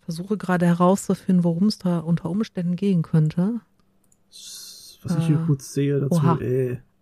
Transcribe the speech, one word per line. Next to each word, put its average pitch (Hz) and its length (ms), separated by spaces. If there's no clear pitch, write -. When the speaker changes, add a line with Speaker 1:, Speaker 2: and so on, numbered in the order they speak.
Speaker 1:
versuche 185 360
gerade 180 300
herauszufinden, 180 760
worum 175 240
es 208 100
da 175 220
unter 165 280
Umständen 175 460
gehen 180 280
könnte. 175 580
Speaker 2:
S-, - 760
was 175 120
ich 165 120
hier 151 120
Speaker 1:
Äh, 165 60
Speaker 2:
kurz 143 260
sehe 143 280
dazu, 143 160
Speaker 1:
oha. 165 240
Speaker 2:
ey. 127 400